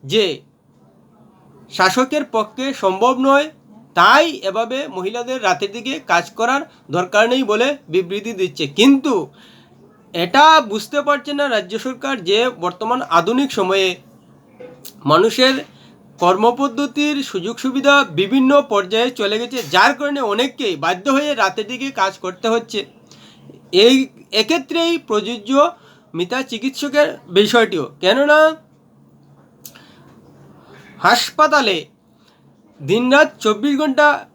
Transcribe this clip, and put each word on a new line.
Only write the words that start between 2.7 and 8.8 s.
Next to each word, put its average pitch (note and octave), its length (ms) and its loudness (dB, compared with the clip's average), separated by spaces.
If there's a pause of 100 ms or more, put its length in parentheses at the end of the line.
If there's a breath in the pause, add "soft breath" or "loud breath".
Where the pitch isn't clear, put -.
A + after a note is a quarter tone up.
সম্ভব G#3+ 440 0
নয়, C#4 320 2 (440)
তাই B3+ 360 6
এভাবে A#3 580 -6
মহিলাদের A#3 540 -8
রাতের G3+ 300 -2
দিকে A#3+ 340 -8
কাজ F3 240 0
করার B3 300 -2 (300 soft breath)
দরকার F3+ 380 0
নেই B3+ 160 0
বলে A#3 340 -2 (100)
বিবৃতি F#3+ 440 -4
দিচ্ছে। F3 340 -6
কিন্তু B3 600 2 (840 soft breath)